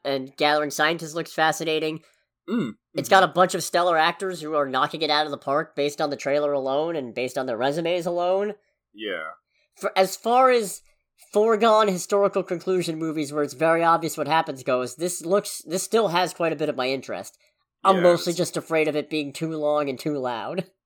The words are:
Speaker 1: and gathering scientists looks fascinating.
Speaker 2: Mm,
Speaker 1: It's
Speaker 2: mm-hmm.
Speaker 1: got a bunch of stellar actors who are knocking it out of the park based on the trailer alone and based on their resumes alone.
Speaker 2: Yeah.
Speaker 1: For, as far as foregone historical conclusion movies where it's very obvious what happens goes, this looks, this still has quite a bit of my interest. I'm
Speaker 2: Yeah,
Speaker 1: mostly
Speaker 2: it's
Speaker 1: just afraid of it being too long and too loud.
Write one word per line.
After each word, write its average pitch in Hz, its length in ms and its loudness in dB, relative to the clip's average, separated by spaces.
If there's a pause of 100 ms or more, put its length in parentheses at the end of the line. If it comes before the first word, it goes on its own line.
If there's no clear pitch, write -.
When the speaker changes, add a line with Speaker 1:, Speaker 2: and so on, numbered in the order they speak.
Speaker 1:
and 135 360 -6
gathering 151 320 2
scientists 156 440 -2
looks 160 200 -8
fascinating. 160 680 0 (480)
Speaker 2:
Mm, 185 280 -4 (180)
Speaker 1:
It's - 140 -4
Speaker 2:
mm-hmm. - 20 -10
Speaker 1:
got 190 120 8
a 180 100 4
bunch 175 220 2
of 175 80 -4
stellar 175 360 2
actors 175 420 0
who 156 140 -8
are 147 120 2
knocking 135 360 0
it 151 80 -2
out 151 160 2
of 147 40 -8
the 143 60 -6
park 147 400 -4
based 143 240 -2
on 156 80 0
the 139 80 -4
trailer 147 380 0
alone 143 420 -2
and 123 180 -8
based 123 220 -4
on 139 80 -4
their 120 140 -4
resumes 165 480 -2
alone. 185 480 0 (400)
Speaker 2:
Yeah. 101 300 -6 (520)
Speaker 1:
For, - 180 -6
as 185 220 2
far 254 340 4
as 226 300 0 (540)
foregone 214 540 4
historical 196 540 0
conclusion 175 560 -2
movies 156 320 -4
where 147 120 -2
it's 143 120 -4
very 165 300 2
obvious 165 320 2
what 147 100 -4
happens 151 360 0
goes, 127 340 -2
this 175 260 -6
looks, 190 440 -2
this 180 160 -4
still 214 260 0
has 175 240 0
quite 165 220 -2
a - 20 -4
bit 151 140 -2
of 123 60 -6
my 127 120 -2
interest. 117 480 -6 (480)
I'm 190 120 6
Speaker 2:
Yeah, 175 80 2
Speaker 1:
mostly 175 260 6
Speaker 2:
it's 170 80 -4
Speaker 1:
just 175 180 -2
afraid 160 320 0
of 151 80 -2
it 147 140 -4
being 147 240 -4
too 160 180 -6
long 147 380 0
and 127 100 -6
too 151 160 -4
loud. 127 480 -6 (220)